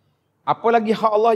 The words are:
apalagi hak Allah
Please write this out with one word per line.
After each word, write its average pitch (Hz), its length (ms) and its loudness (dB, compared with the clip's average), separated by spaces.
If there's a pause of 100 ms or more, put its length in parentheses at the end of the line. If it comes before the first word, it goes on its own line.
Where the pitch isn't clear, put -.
(440)
apalagi 220 480 0
hak 220 240 -2
Allah 226 200 2